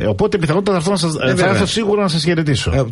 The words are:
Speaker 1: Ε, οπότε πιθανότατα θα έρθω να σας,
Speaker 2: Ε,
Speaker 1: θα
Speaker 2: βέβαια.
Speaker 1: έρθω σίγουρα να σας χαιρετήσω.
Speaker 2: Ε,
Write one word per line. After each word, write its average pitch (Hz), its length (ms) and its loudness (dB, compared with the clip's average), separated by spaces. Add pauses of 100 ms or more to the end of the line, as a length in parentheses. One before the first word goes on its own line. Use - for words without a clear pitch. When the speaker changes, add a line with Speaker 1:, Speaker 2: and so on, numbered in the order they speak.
Speaker 1:
Ε, 98 60 -2
οπότε 196 300 0
πιθανότατα 185 340 0
θα 185 60 2
έρθω 170 140 -2
να 202 60 0
σας, 160 180 -2
Speaker 2:
Ε, 131 140 -2
Speaker 1:
θα 127 60 0
Speaker 2:
βέβαια. 127 160 2
Speaker 1:
έρθω 104 140 2
σίγουρα 208 360 0
να 196 60 2
σας 160 160 -2
χαιρετήσω. 156 520 0
Speaker 2:
Ε, 135 160 2